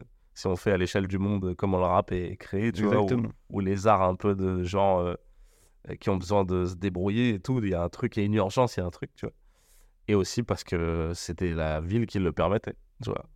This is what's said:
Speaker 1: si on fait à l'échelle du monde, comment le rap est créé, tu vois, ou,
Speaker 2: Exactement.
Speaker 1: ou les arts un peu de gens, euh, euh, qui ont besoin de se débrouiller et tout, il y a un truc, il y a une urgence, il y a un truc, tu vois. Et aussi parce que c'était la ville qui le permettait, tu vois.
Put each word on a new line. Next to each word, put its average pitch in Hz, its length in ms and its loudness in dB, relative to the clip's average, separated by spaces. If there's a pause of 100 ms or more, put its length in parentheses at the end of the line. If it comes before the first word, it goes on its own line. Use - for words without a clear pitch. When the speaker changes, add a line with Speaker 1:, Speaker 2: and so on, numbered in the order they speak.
(360)
Speaker 1:
si - 100 -10
on 92 100 0
fait 101 180 0
à 95 40 2
l'échelle 92 300 0
du 95 100 -4
monde, 95 380 0
comment 95 240 0
le 92 60 2
rap 90 260 2
est 90 260 -4
créé, 107 340 -4
tu 90 120 -2
vois, 104 160 4
ou, 104 60 4
Speaker 2:
Exactement. 120 240 0 (200)
Speaker 1:
ou 101 120 -4
les 98 260 2
arts 98 160 6
un 92 120 4
peu 101 200 2
de 92 280 0
gens, 95 400 2
euh, 87 120 -2 (760)
euh, - 60 -8
qui - 160 -4
ont 95 60 2
besoin 98 260 2
de 90 220 0
se 90 100 -4
débrouiller 101 580 0
et 98 60 -4
tout, 131 240 -2
il 101 60 0
y 92 40 0
a 85 80 0
un 87 80 -2
truc, - 280 -4
il - 20 -2
y 101 40 2
a - 40 2
une 104 80 2
urgence, 110 400 2
il 98 60 -2
y - 20 -2
a - 20 -2
un 87 60 -4
truc, - 240 -12
tu - 100 -10
vois. - 80 -8 (760)
Et 107 60 4
aussi 101 280 0
parce 98 220 -2
que 82 500 -2
c'était 87 380 -4
la 78 280 -2
ville 104 240 0
qui 101 140 -4
le 87 140 2
permettait, 92 420 0 (260)
tu - 80 -8
vois. - 160 -6 (100)